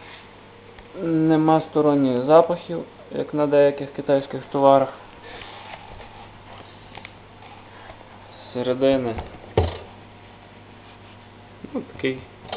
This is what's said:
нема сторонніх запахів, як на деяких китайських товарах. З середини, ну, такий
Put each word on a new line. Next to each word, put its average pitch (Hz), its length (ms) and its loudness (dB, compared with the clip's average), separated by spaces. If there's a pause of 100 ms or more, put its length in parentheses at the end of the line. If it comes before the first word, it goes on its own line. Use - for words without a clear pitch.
(1000)
нема 160 600 4
сторонніх 139 640 2
запахів, 165 580 2 (280)
як 143 220 -6
на 147 140 0
деяких 143 460 4
китайських 139 500 -2
товарах. 139 500 4 (3500)
З - 220 -20
середини, 127 640 0 (2500)
ну, 247 80 -8
такий 131 380 -8 (380)